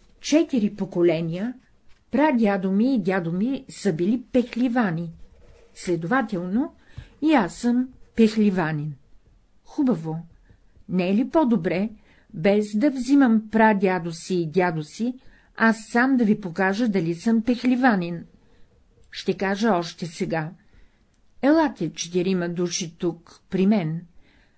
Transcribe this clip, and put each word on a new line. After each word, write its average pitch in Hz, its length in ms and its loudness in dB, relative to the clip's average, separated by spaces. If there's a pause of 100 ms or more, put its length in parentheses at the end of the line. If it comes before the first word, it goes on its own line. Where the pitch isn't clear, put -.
(200)
четири 277 540 0
поколения 175 800 -2 (560)
прадядо 220 640 2
ми 240 220 2
и 220 80 0
дядо 175 300 -2
ми 226 360 -4
са - 240 -2
били 190 300 0 (100)
пехливани. 226 800 -2 (600)
Следователно, 185 1000 -4 (480)
и 311 100 2
аз 196 220 2
съм 247 340 0 (280)
пехливанин. 185 760 2 (720)
Хубаво. 160 520 -2 (720)
Не 180 220 0
е 196 40 2
ли 262 160 0
по-добре, 214 600 0 (440)
без 208 420 0
да 269 140 2
взимам 247 600 4
прадядо 190 640 2
си 175 220 -6
и 165 160 0
дядо 170 320 0
си, 240 320 -6 (420)
аз 226 300 2
сам 262 300 2
да 240 80 2
ви 208 160 2
покажа 196 480 -2
дали 170 260 0
съм 226 280 0
пехливанин? 233 840 0 (840)
Ще - 260 -4
кажа 196 360 0
още 170 340 -4
сега. 160 460 -6 (880)
Елате 277 500 2
четирима 175 560 -2
души 175 500 -6
тук, - 420 -6 (100)
при 190 160 2
мен. 170 400 0 (500)